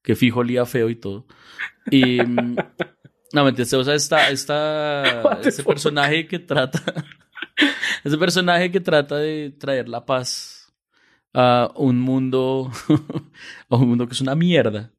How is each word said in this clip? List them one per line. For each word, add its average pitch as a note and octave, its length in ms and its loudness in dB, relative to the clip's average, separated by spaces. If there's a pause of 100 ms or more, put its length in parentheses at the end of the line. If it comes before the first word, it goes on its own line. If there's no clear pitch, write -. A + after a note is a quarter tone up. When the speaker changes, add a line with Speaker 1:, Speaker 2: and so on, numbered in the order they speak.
Speaker 1:
que A2 140 0
fijo A#2+ 240 2
olía B2 260 0
feo A#2 240 0
y A#2 60 -4
todo. G#2 320 -12 (640)
Y, B2+ 300 4
mm, A#2+ 340 -2 (400)
Speaker 2:
<laughs> - 380 -20
Speaker 1:
no, D3 100 4
mentira, C3+ 340 2
o B2+ 60 2
sea, C#3+ 120 0
esta, D3 360 2
esta, D3 920 -2
Speaker 2:
What G3+ 180 0
the - 80 2
Speaker 1:
este C#3 140 -6
Speaker 2:
fuck? D#3+ 100 0
Speaker 1:
personaje D3 540 0
que F3 120 -8
trata, D#3 420 -2
<laughs> - 1200 -6
ese D3 140 0
personaje F3+ 540 2
que F#3+ 80 0
trata D3 380 0
de D3+ 340 -4
traer C3 380 -4
la A#2 160 -8
paz - 680 -6 (600)
a B2 420 4
un B2+ 240 2
mundo, C3 720 -2 (160)
<laughs> - 840 -4
a B2 60 4
un B2 140 6
mundo A#2+ 180 2
que B2+ 60 -14
es - 80 -6
una C3+ 140 -2
mierda A#2+ 640 2